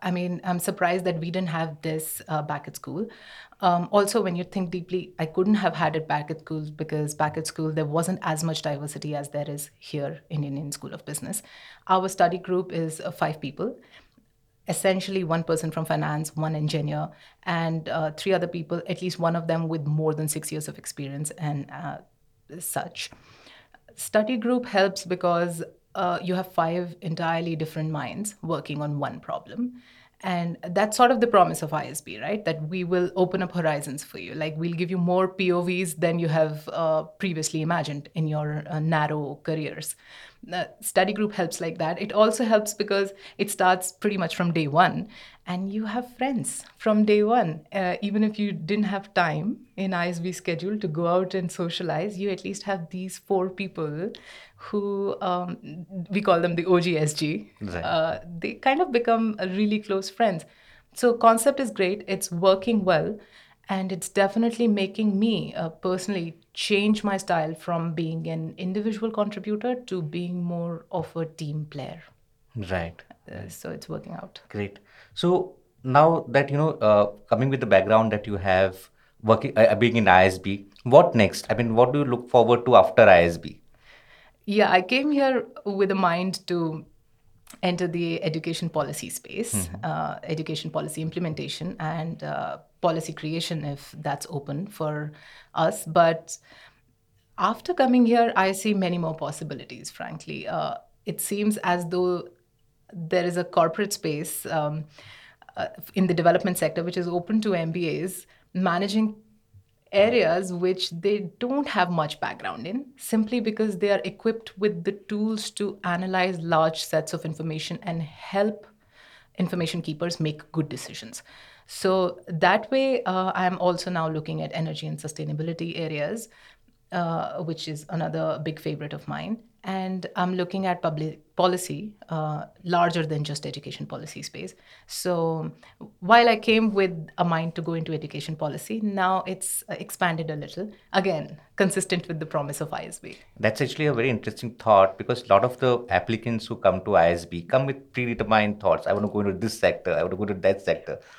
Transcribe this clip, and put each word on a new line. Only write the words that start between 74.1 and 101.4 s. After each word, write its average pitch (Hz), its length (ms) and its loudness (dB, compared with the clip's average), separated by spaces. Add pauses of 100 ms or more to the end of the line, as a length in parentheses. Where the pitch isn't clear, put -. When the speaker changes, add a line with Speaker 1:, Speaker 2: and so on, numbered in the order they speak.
Speaker 1:
out. - 360 -16
Speaker 2:
Great. 101 300 -6 (340)
So - 420 0 (280)
now 151 460 6
that, 139 200 4
you 139 80 0
know, 156 140 4
uh, 104 360 6 (220)
coming 117 200 4
with 135 100 2
the 123 60 -2
background 104 460 6
that 104 160 -2
you 101 100 -2
have, 92 520 2 (340)
working, 110 340 4
uh, 107 180 8
being 110 200 4
in 110 120 4
I 92 180 10
S 95 120 4
B, 101 300 -6 (160)
what 143 320 8
next? 104 340 4
I 117 40 2
mean, 117 220 0
what 127 180 6
do 147 60 2
you 143 60 2
look 123 240 -2
forward 120 360 6
to 123 100 8
after 104 280 10
I 92 200 12
S 85 140 2
B? - 240 -14 (840)
Speaker 1:
Yeah, 208 260 4
I 185 100 6
came 262 300 0
here 269 340 2 (200)
with 196 260 2
a 190 40 0
mind 180 520 0
to 160 380 -2 (800)
enter 180 240 2
the 165 360 -2
education 165 460 -4
policy 147 400 -4
space, - 440 -8
Speaker 2:
Mm-hmm. 190 220 -4 (100)
Speaker 1:
uh, 156 380 -4
education 160 480 -6
policy 151 300 -6
implementation 160 800 -6
and, 160 440 -6
uh, 151 340 -6 (240)
policy 165 320 0
creation, 160 500 -6
if 143 360 -10
that's 147 300 -4
open 143 360 -6
for 151 460 -6 (420)
us. 160 320 0
But 165 520 2 (1000)
after 220 380 0
coming 247 300 6
here, 233 300 4
I 190 180 2
see 208 200 0
many 180 240 0
more 160 180 -4
possibilities, 147 760 -10
frankly. - 560 -12
Uh, 156 280 -4 (300)
it - 160 -6
seems 208 360 0